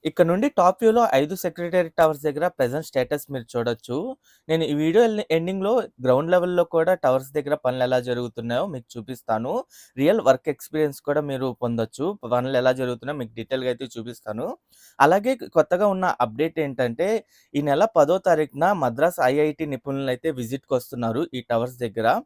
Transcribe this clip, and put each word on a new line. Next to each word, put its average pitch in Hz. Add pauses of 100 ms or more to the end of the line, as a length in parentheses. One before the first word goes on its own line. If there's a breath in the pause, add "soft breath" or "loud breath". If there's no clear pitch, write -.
ఇక్కడ 165
నుండి 190
టాప్ 185
వ్యూలో 226 (100)
ఐదు 147
సెక్రటేరియట్ 175
టవర్స్ 156
దగ్గర 151
ప్రెజెంట్ 139
స్టేటస్ 139
మీరు 127
చూడొచ్చు. 120 (520 soft breath)
నేను 160
ఈ 143
వీడియో 165 (280)
ఎండింగ్‌లో 190 (280)
గ్రౌండ్ 131
లెవెల్‌లో 180
కూడా 170
టవర్స్ 131
దగ్గర 143
పనులు 127
ఎలా 127
జరుగుతున్నాయో 120
మీకు 139
చూపిస్తాను. 117 (440 loud breath)
రియల్ 170
వర్క్ 131
ఎక్స్పీరియన్స్ 147
కూడా 147
మీరు 135
పొందొచ్చు. 120 (160)
పనులు 123
ఎలా 127
జరుగుతున్నాయో 131
మీకు 113
డీటెయిల్‌గా 127
అయితే 120
చూపిస్తాను. 117 (500 soft breath)
అలాగే 208 (160)
కొత్తగా 180
ఉన్న 190 (160)
అప్‌డేట్ 127
ఏంటంటే 135 (460 soft breath)
ఈ 143
నెల 147 (100)
పదో 165
తారీఖున 156 (100)
మద్రాస్ 143
ఐఐటి 151
నిపుణులు 139
అయితే 156
విజిట్కి 127
వస్తున్నారు 120
ఈ 127
టవర్స్ 120
దగ్గర. 113 (180)